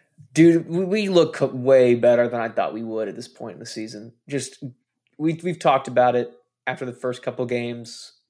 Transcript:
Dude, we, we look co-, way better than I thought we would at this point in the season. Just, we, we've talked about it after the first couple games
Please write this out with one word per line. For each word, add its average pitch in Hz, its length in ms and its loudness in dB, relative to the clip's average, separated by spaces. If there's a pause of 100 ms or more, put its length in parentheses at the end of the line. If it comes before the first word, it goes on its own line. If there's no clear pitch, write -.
(340)
Dude, 165 340 6
we, 175 160 -2
we 196 260 -2
look 170 260 2
co-, 143 100 -2
way 127 480 4
better 120 340 2
than 120 140 -6
I 113 80 -4
thought 92 240 -4
we 110 80 -8
would 113 260 -6
at 95 80 -10
this 120 120 -16
point 117 260 -16
in - 60 -20
the 113 80 -18
season. 110 460 -14 (140)
Just, 139 360 -8 (560)
we, 160 240 -2
we've 170 160 -6
talked 139 280 2
about 123 280 2
it 120 180 -2 (340)
after 127 180 -6
the 120 80 -10
first 123 300 -8
couple 123 240 -6
games 120 640 -8 (160)